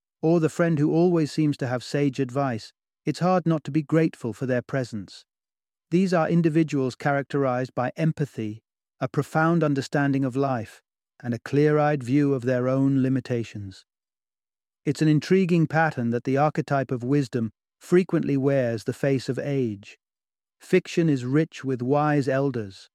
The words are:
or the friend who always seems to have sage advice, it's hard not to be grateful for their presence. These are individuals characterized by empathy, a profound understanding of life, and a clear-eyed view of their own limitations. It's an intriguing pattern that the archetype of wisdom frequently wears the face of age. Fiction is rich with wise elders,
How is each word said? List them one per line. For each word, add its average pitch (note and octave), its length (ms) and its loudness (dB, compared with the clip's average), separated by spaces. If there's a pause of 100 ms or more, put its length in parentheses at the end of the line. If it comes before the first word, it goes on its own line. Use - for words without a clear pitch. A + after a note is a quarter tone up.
(200)
or E3 200 2
the D#3 100 2
friend E3+ 280 0
who D3 140 0
always E3 400 2
seems D3+ 240 0
to C3 120 -6
have B2 140 -4
sage C#3+ 380 -2
advice, C3 540 -4 (320)
it's D#3 140 -4
hard F3+ 260 2
not D#3+ 180 0
to - 60 -8
be D3+ 120 0
grateful D3 520 -2
for - 100 -8
their B2 160 0
presence. A#2 640 -8 (680)
These F3+ 220 2
are E3 160 2
individuals D#3 680 0
characterized C3+ 760 -2
by B2+ 220 -2
empathy, B2+ 680 -4 (380)
a C3 60 -2
profound D#3+ 560 0
understanding C#3 600 0
of B2 100 -4
life, C3 460 -4 (420)
and A#2 120 -4
a A2 40 -6
clear-eyed D3+ 640 2
view C#3 300 2
of C3 100 -2
their B2 260 0
own C3+ 340 2
limitations. A#2 840 -4 (1000)
It's - 180 -2
an D#3 60 4
intriguing E3 580 2
pattern D#3 440 0
that A#2 140 -4
the C3+ 140 0
archetype C#3+ 520 0
of A#2+ 140 -4
wisdom B2 480 -2 (260)
frequently E3+ 580 2
wears C3 480 0
the B2 80 -4
face C#3 360 -2
of B2+ 100 -4
age. A#2+ 600 -4 (600)
Fiction F3 500 0
is C3+ 160 0
rich D3 400 0
with C3 180 -4
wise C#3+ 460 2
elders, B2+ 680 -2